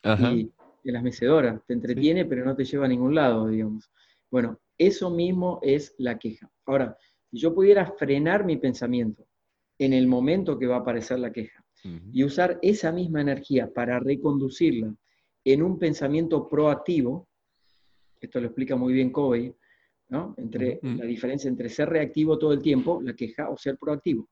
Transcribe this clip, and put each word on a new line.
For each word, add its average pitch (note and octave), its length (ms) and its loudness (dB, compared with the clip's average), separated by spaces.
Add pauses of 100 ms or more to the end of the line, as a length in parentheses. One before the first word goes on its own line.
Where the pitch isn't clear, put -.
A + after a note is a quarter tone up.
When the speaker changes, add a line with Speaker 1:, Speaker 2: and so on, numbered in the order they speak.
Speaker 1:
Ajá. A#2 300 4
Speaker 2:
y A2+ 180 -2 (320)
de B2+ 80 -4
las A#2+ 120 -4
mecedoras, B2 640 2
te B2 60 -4
Speaker 1:
Sí. - 0 -
Speaker 2:
entretiene, D3 520 2
pero B2+ 180 -4
no C3+ 120 0
te C3 100 -2
lleva C#3 200 -2
a B2+ 40 2
ningún B2+ 240 2
lado, A#2+ 340 2
digamos. A2 420 -4 (420)
Bueno, A#2+ 280 -2 (180)
eso F#3 340 2
mismo F3+ 500 -2
es C#3+ 380 0
la A#2+ 180 -2
queja. - 320 -12 (160)
Ahora, C3 320 0 (320)
si A#2+ 80 -12
yo D#3+ 160 0
pudiera F#3+ 320 6 (140)
frenar D#3 460 2
mi D#3+ 120 0
pensamiento B2 680 -2 (500)
en C3+ 160 2
el B2+ 140 6
momento C#3+ 500 2
que B2+ 80 -2
va B2 120 0
a - 20 0
aparecer A#2+ 400 -4
la A#2+ 120 -6
queja - 320 -12 (220)
Speaker 1:
Ujú. F2 260 -14
Speaker 2:
y C3 120 2
usar F3 400 0
esa F#3 280 2
misma E3 300 -2
energía C3+ 500 0
para B2 280 -2
reconducirla C3+ 960 0 (500)
en C#3 160 6
un F#3 160 0
pensamiento D#3 720 0
proactivo, D3 800 0 (920)
esto - 200 -8
lo A#2+ 80 -4
explica C3 280 -4
muy B2+ 180 0
bien B2+ 180 2
Covey, B2+ 420 0 (560)
¿no? F3 280 -6
Entre A#2+ 440 -4
Speaker 1:
Ujú, C#3 60 -8
ujú. A#2+ 100 -6
Speaker 2:
la A#2 80 -8
diferencia B2+ 420 -4
entre A#2+ 220 -4
ser D3 200 -2
reactivo D#3 500 0
todo D3+ 140 2
el C#3+ 80 0
tiempo, C#3+ 420 0
la B2+ 100 -6
queja, A2+ 360 -8
o - 80 -8
ser C3+ 200 -6
proactivo. D3 540 -4